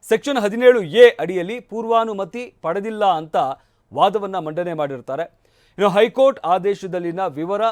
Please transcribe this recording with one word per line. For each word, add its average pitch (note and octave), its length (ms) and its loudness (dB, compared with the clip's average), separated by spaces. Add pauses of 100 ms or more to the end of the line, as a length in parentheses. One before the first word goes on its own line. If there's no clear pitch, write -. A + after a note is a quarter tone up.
ಸೆಕ್ಷನ್ C4+ 280 0
ಹದಿನೇಳು A3+ 460 4
ಎ G3+ 260 6
ಅಡಿಯಲ್ಲಿ F#3 520 -4
ಪೂರ್ವಾನುಮತಿ A3+ 1000 -4
ಪಡೆದಿಲ್ಲ G#3 420 -4
ಅಂತ E3 320 0 (580)
ವಾದವನ್ನ F#3+ 440 0
ಮಂಡನೆ E3 360 -6
ಮಾಡಿರ್ತಾರೆ. C#3 480 -6 (560)
ಇನ್ನು G3+ 100 2
ಹೈಕೋರ್ಟ್ A3+ 560 2
ಆದೇಶದಲ್ಲಿನ F3+ 760 -4
ವಿವರ F3+ 520 -6